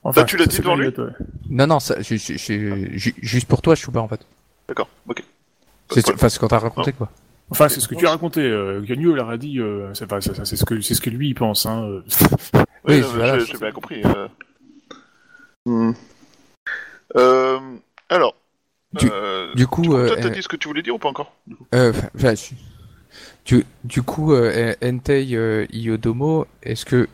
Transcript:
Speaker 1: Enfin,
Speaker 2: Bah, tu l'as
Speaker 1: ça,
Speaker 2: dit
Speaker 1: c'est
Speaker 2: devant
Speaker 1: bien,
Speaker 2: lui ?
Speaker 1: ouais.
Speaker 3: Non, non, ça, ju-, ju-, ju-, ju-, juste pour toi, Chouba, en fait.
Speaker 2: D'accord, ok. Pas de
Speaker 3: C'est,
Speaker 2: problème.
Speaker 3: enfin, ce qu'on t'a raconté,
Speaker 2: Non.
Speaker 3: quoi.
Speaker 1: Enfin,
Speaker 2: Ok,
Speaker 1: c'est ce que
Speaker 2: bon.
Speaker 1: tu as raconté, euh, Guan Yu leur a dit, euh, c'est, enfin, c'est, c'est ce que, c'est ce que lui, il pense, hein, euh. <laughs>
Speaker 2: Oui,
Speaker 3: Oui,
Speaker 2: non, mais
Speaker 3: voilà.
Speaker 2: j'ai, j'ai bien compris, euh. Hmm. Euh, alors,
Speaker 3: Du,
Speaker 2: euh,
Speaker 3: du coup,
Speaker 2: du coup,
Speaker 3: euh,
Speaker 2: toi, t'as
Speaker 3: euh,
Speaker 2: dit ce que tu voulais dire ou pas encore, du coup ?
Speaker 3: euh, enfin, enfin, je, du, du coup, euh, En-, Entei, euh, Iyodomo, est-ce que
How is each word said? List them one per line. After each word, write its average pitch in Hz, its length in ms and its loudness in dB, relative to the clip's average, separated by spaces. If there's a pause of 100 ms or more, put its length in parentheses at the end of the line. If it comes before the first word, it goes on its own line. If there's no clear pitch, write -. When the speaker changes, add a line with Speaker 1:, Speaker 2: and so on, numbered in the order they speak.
Speaker 1:
Enfin, 147 180 4
Speaker 2:
Bah, - 60 4
tu 190 100 -2
l'as 170 60 4
Speaker 1:
ça, 165 60 6
Speaker 2:
dit - 80 -2
Speaker 1:
c'est - 40 -2
Speaker 2:
devant 175 160 2
Speaker 1:
bien, 131 140 0
Speaker 2:
lui ? - 100 -14
Speaker 1:
ouais. 120 100 -8 (380)
Speaker 3:
Non, 127 160 2
non, 156 140 4
ça, - 220 -2
ju-, 113 180 -4
ju-, - 180 -8
ju-, 104 560 -4
ju-, 117 260 -2
juste 120 280 -2
pour - 160 2
toi, 165 100 6
Chouba, 127 260 0
en 113 80 -4
fait. 110 120 -8 (480)
Speaker 2:
D'accord, - 220 -4 (180)
ok. - 80 -6
Pas - 60 -12
de - 40 -20 (640)
Speaker 3:
C'est, 123 120 4
Speaker 2:
problème. - 160 2
Speaker 3:
enfin, 120 120 4
ce - 100 -4
qu'on 113 100 0
t'a 117 100 4
raconté, 117 320 -2
Speaker 2:
Non. 131 80 -12
Speaker 3:
quoi. 110 100 -6 (440)
Speaker 1:
Enfin, 151 120 6
Speaker 2:
Ok, 147 60 2
Speaker 1:
c'est 131 100 -4
ce - 60 -2
que 127 60 -8
Speaker 2:
bon. - 60 -6
Speaker 1:
tu 170 80 4
as - 20 6
raconté, 160 320 -2
euh, 101 400 0
Guan 123 180 -4
Yu 165 140 4
leur 120 160 -2
a 117 80 -6
dit, 135 220 -6
euh, 101 340 -4
c'est, 110 120 -10
enfin, 101 160 -4
c'est, - 120 -4 (100)
c'est - 120 -6
ce - 100 2
que, 110 160 -2
c'est 113 140 -2
ce - 60 -2
que 120 100 -4
lui, 135 180 -4
il 127 60 -2
pense, 110 320 0
hein, 113 200 -4
euh. 98 200 -8
<laughs> - 460 2 (320)
Speaker 2:
Oui, 151 100 6
Speaker 3:
Oui, 135 60 6
Speaker 2:
non, 113 100 0
mais 120 60 -4
Speaker 3:
voilà. 123 220 2
Speaker 2:
j'ai, 117 60 0
j'ai - 140 -12
bien 110 120 -4
compris, 117 320 -12
euh. 101 240 0 (1400)
Hmm. 117 240 2 (1200)
Euh, 131 440 4 (500)
alors, 160 240 4 (600)
Speaker 3:
Du, - 180 2
Speaker 2:
euh, 95 420 -4
Speaker 3:
du 127 140 4
coup, 170 160 -2
Speaker 2:
du 170 60 4
coup, 143 60 6
Speaker 3:
euh, 123 120 4
Speaker 2:
toi, 117 120 2
t'as 117 80 -2
Speaker 3:
euh, - 40 -2
Speaker 2:
dit - 100 -6
ce - 60 -10
que - 80 -6
tu 156 120 -8
voulais 151 140 -6
dire 120 140 -4
ou - 40 -10
pas 147 100 -4
encore, 143 220 -10 (140)
du 113 100 -20
coup ? - 100 -20 (100)
Speaker 3:
euh, 123 160 6
enfin, - 240 -4
enfin, 127 200 2
je, - 180 -14 (920)
du, 123 200 4 (180)
du 123 180 -4
coup, 151 320 0
euh, 113 480 2
En-, 120 140 -2
Entei, 135 400 0
euh, 110 360 0
Iyodomo, 117 760 -2 (160)
est-ce 113 220 -6
que 123 280 4